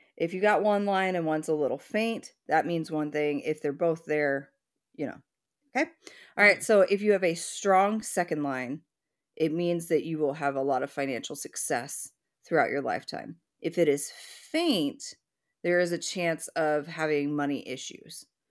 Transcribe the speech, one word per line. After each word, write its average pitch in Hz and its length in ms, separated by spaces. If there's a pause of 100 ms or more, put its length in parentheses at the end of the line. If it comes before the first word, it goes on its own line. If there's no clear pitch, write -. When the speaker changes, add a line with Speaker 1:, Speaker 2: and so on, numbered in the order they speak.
(180)
Speaker 1:
If 170 160
you 185 80
got 202 220
one 202 220
line 190 300
and 165 100
one's 156 240
a 156 40
little 139 240
faint, 220 560 (140)
that 160 180
means 165 260
one 151 200
thing. 147 300
If 151 200
they're 143 120
both 165 320
there, 143 440 (460)
you 151 120
know, - 100 (580)
okay? 302 140 (480)
All 202 60
right, 202 140
Speaker 2:
Mm-hmm. - 60
Speaker 1:
so 208 180
if 196 200
you 208 120
have 190 100
a 170 120
strong 202 680
second 170 420
line, 135 380 (560)
it 160 160
means 170 340
that 156 180
you 160 120
will 147 160
have 143 220
a 135 60
lot 135 220
of 143 80
financial 135 460
success - 720 (340)
throughout 151 240
your 139 120
lifetime. - 540 (260)
If 165 160
it 170 120
is 143 220 (400)
faint, 269 640 (480)
there 175 160
is 175 120
a 175 60
chance 170 520
of 151 380
having 151 480
money 143 320
issues. - 580 (260)